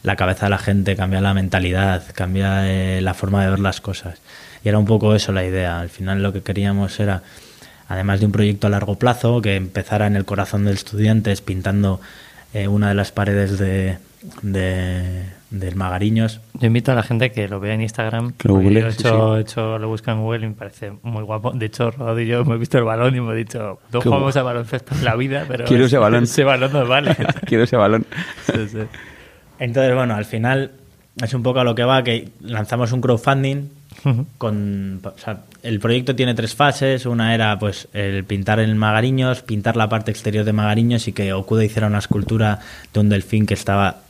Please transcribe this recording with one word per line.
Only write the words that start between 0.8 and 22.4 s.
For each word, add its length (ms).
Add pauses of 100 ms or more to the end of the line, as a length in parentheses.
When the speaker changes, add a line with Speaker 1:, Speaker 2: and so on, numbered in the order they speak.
Speaker 1:
cambia 240
la 140
mentalidad, 680 (100)
cambia, 580
eh, 300
la 140
forma 280
de 60
ver 100
las 220
cosas. 380 (440)
Y 60
era 80
un 80
poco 300
eso 180
la 120
idea. 360
Al 80
final 340
lo 80
que 100
queríamos 580
era, 220 (680)
además 320
de 60
un 40
proyecto 360
a 20
largo 280
plazo, 440
que 140
empezara 520
en 80
el 100
corazón 400
del 100
estudiante, 580 (100)
pintando, 560 (540)
eh, 140
una 220
de 60
las 160
paredes 480
de, 380 (440)
de, 840 (280)
del 240
Magariños. 680 (180)
Speaker 2:
Yo 80
invito 240
a 40
la 80
gente 280
que 160
lo 140
vea 120
en 80
Instagram. 520
Speaker 3:
Que 160
lo 60
Speaker 2:
Porque 120
Speaker 3:
googlee, 140
Speaker 2:
yo 60
he 40
Speaker 3:
sí, 100
Speaker 2:
hecho, 340
Speaker 3:
sí. 20
Speaker 2:
he 40
hecho, 380
lo 80
busca 240
en 100
Google 240
y 40
me 60
parece 360 (100)
muy 220
guapo. 280
De 160
hecho, 240
Rodado 280
y 80
yo 140